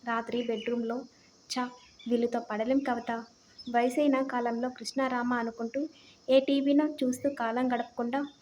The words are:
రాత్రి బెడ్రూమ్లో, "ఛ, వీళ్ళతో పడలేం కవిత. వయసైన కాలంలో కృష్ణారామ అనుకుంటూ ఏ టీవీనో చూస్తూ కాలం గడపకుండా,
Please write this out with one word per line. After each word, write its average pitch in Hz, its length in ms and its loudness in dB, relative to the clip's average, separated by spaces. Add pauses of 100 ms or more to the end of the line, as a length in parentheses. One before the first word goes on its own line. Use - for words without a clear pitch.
రాత్రి 233 360 -2
బెడ్రూమ్లో, 233 600 -2 (560)
"ఛ, 247 100 -2 (400)
వీళ్ళతో 233 320 2
పడలేం 226 380 0
కవిత. 233 460 -2 (500)
వయసైన 262 480 4
కాలంలో 240 460 -2
కృష్ణారామ 247 680 -2
అనుకుంటూ 233 540 -4 (420)
ఏ 262 100 8
టీవీనో 285 480 4
చూస్తూ 262 400 -2
కాలం 247 460 0
గడపకుండా, 240 520 -4 (160)